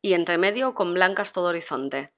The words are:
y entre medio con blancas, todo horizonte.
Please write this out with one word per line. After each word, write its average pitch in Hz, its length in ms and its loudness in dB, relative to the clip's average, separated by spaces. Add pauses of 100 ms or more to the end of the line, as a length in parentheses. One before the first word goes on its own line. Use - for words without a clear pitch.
y 190 140 4
entre 170 240 2
medio 233 340 0
con 180 220 -2
blancas, 190 360 2
todo 175 180 -2
horizonte. 139 680 -6